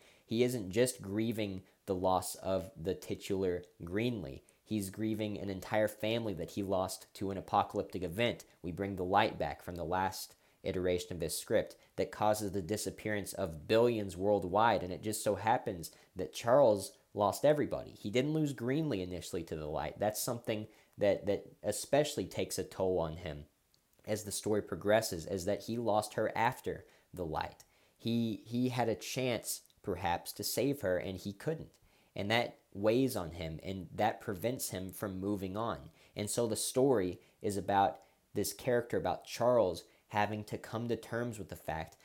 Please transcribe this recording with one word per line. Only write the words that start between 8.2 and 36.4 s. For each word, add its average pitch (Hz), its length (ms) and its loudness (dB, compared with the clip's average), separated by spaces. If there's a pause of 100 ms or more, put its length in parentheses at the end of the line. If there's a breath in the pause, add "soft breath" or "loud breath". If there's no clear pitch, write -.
We 90 100 -6
bring 98 240 -2
the 92 80 -2
light 101 340 4
back 76 240 -4
from 90 120 -10
the 85 100 -6
last 92 500 -2 (280 soft breath)
iteration 90 500 0
of 85 80 -6
this 80 180 -2
script - 360 0 (220 soft breath)
that 92 160 -2
causes 107 400 2
the 98 100 -2
disappearance 101 720 -4
of 82 340 -6
billions 110 480 4
worldwide, 98 680 4
and 90 100 -6
it 82 100 -8
just 107 200 -4
so 107 120 2
happens 104 560 0 (260 loud breath)
that 92 160 -6
Charles 117 600 6 (200 soft breath)
lost 104 320 2
everybody. 120 460 4
He - 200 -8
didn't 131 220 2
lose 151 220 2
Greenlee 123 480 0
initially 90 420 -6
to 82 120 -6
the 76 100 -6
light. 76 320 -4
That's 107 240 0
something 113 440 -4 (300 soft breath)
that, 98 300 4
that 98 180 0 (180)
especially 135 600 0
takes 92 340 -4
a 92 60 -2
toll 92 340 0
on 80 180 -2
him 76 280 -8 (640)
as 101 180 -2
the 98 80 -8
story 104 300 0
progresses, 95 640 2
is 92 180 -4
that 101 200 0
he 113 120 -4
lost 107 380 2
her 110 220 0
after 110 480 -2 (280 soft breath)
the 90 120 -6
light. - 400 -6 (320 soft breath)
He, 117 480 -2
he 120 260 0
had 117 180 0
a 107 60 2
chance, - 680 -4 (220)
perhaps, 87 500 -2
to 104 120 -8
save 139 360 0
her, 92 160 2
and 95 220 -4
he 101 140 -8
couldn't. - 360 -6 (480 soft breath)
And 101 140 -2
that 117 260 0 (160)
weighs 113 420 4
on 87 180 -4
him, 80 300 -6
and 92 320 -6
that 107 260 2
prevents 110 500 -4
him 95 200 -6
from 95 300 -6
moving 98 360 -2
on. 110 220 -2 (380 soft breath)
And 104 140 -4
so 120 160 2